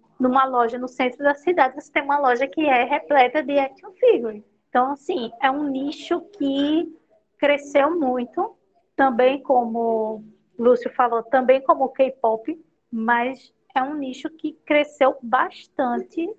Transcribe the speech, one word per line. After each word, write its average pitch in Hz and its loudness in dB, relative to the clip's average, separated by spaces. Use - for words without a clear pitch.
numa 254 2
loja 247 0
no 247 -8
centro 254 -4
da 285 2
cidade, 285 0
você 294 -18
tem 302 -2
uma 285 0
loja 262 2
que 269 -6
é 262 2
repleta 277 2
de 285 -2
action 277 -6
figure. 240 0
Então, 254 0
assim, 269 -8
é 269 2
um 294 -4
nicho 285 -4
que 285 -2
cresceu 285 0
muito, 262 -4
também 262 2
como 226 -2
o 233 -6
Lúcio 240 2
falou, 233 0
também 262 2
como 277 2
o 240 0
K-pop, 262 -2
mas 240 -4
é 262 0
um 285 -6
nicho 269 -8
que - -10
cresceu 262 0
bastante 269 -4